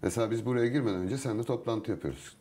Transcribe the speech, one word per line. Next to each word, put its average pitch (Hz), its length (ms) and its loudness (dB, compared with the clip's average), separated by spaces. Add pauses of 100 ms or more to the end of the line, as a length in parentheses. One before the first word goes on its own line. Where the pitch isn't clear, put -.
Mesela 110 300 2
biz 113 140 -2
buraya 120 220 4
girmeden 120 320 2
önce 95 180 -2
seninle 117 260 -2
toplantı 113 480 -2
yapıyoruz. - 500 -6